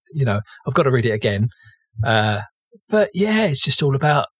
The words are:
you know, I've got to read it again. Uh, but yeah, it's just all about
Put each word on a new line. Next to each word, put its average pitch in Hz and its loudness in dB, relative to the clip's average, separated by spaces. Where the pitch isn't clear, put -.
you 143 -2
know, 104 -2
I've 139 -6
got 170 2
to 139 2
read 120 0
it 113 0
again. 107 -2
Uh, 107 0
but 208 2
yeah, 214 0
it's 147 -2
just - 0
all 139 2
about 147 0